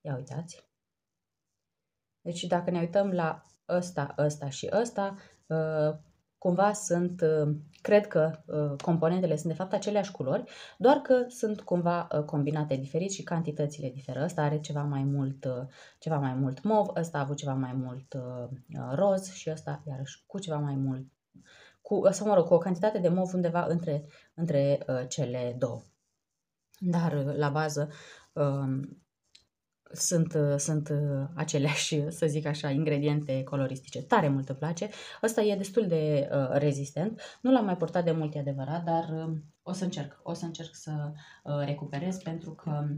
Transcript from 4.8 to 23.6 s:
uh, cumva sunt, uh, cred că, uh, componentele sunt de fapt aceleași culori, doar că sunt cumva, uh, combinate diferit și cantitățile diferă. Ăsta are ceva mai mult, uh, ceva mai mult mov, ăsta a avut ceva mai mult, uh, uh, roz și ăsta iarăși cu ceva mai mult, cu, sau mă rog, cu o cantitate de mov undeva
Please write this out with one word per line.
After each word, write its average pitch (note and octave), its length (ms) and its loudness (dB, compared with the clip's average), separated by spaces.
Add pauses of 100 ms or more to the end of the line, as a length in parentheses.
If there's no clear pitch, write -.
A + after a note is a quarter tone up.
uh, D#3 520 0 (400)
cumva F#3 340 4
sunt, F3+ 480 0
uh, D3+ 360 4 (260)
cred G#3 240 6
că, D#3+ 240 4 (160)
uh, D3 360 -2
componentele E3 540 2
sunt D#3+ 160 -2
de D#3+ 60 -6
fapt F#3+ 140 -2
aceleași G3+ 380 0
culori, - 340 -2 (340)
doar C4 180 8
că B3+ 320 4
sunt G#3+ 320 -2
cumva, F3 520 0
uh, D3+ 100 0
combinate D3 540 0
diferit E3 340 -2
și - 120 -8
cantitățile D3+ 680 -4
diferă. C3 340 -6
Ăsta F3 180 -2
are D3 180 2
ceva D3 220 -4
mai C#3 200 -2
mult, C#3 420 -2
uh, B2+ 220 -4 (320)
ceva D#3+ 200 -2
mai C3 160 0
mult C3+ 280 -2
mov, G#3 240 4 (100)
ăsta E3 220 -2
a - 20 0
avut C#3+ 160 -2
ceva C#3 180 -4
mai C3 180 -2
mult, C3 420 -6
uh, B2 360 -8
uh, B2+ 440 -8
roz F#3+ 360 2
și - 200 -8
ăsta D3+ 360 -8
iarăși C3+ 400 -10
cu - 120 -10
ceva E3 200 -4
mai C#3+ 160 -2
mult, C3+ 320 -2 (760)
cu, - 300 4
sau G3+ 160 -2
mă G#3 80 4
rog, E3+ 120 6
cu F3+ 80 6
o E3+ 40 8
cantitate F#3+ 400 0
de F3+ 100 2
mov F3+ 260 2
undeva F3 340 2